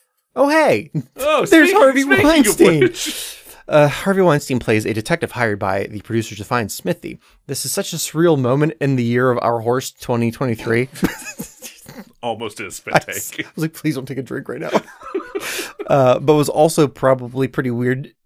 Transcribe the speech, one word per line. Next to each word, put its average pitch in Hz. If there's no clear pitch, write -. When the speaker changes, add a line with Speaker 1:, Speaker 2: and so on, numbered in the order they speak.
Speaker 1:
Oh, 269
hey! 233
Speaker 2:
Oh, 294
Speaker 1:
<laughs> -
There's 330
Speaker 2:
speak-, 392
Speaker 1:
Harvey 269
Speaker 2:
speaking 381
of 415
Speaker 1:
Weinstein! 214
Speaker 2:
which. -
Speaker 1:
Uh, 147
Harvey 190
Weinstein 147
plays 110
a 110
detective 110
hired 113
by 98
the 107
producers 110
to 101
find 117
Smithy. -
This 139
is 127
such -
a 165
surreal 160
moment 135
in 139
the 123
year 123
of 120
our 117
horse, 123
twenty 117
twenty-three. 117
<laughs> -
Speaker 2:
Almost 113
did 107
a 85
spit -
Speaker 1:
I -
s-, 92
Speaker 2:
take. -
Speaker 1:
I -
was 160
like, 160
"Please 151
don't 131
take 135
a 135
drink 127
right 123
now." -
<laughs> -
Uh, 127
but 143
was 143
also 151
probably 127
pretty 131
weird 127